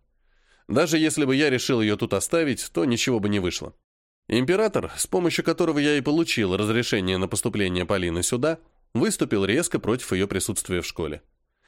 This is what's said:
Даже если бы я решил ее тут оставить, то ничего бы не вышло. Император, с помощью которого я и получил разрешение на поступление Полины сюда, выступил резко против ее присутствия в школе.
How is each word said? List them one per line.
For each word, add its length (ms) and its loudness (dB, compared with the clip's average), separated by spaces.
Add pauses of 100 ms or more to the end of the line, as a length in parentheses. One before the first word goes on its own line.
(680)
Даже 320 2
если 260 2
бы 100 2
я 140 4
решил 320 0
ее 160 2
тут 160 -2
оставить, 580 0
то 140 0
ничего 340 0
бы 80 -2
не 120 2
вышло. 340 -4 (540)
Император, 680 0
с 120 -4
помощью 360 0
которого 360 0
я 180 2
и 40 0
получил 540 0
разрешение 600 0
на 100 0
поступление 580 -2
Полины 360 0
сюда, 380 -2 (340)
выступил 520 0
резко 340 0
против 320 -2
ее 160 0
присутствия 540 -4
в 40 -8
школе. 380 -8 (440)